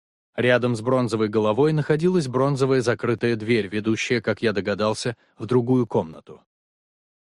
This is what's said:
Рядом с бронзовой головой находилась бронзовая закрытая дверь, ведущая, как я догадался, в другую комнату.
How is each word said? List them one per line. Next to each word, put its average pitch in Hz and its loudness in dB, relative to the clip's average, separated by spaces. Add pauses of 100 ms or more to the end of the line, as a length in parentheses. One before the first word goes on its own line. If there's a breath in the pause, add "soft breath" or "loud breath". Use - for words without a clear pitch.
(360)
Рядом 123 2
с 110 -6
бронзовой 117 0
головой 110 2
находилась 156 0
бронзовая 131 0
закрытая 117 -2
дверь, 107 0
ведущая, 107 -2
как 107 -4
я 110 0
догадался, 104 -2 (200)
в 113 -10
другую 123 2
комнату. 80 -6 (960)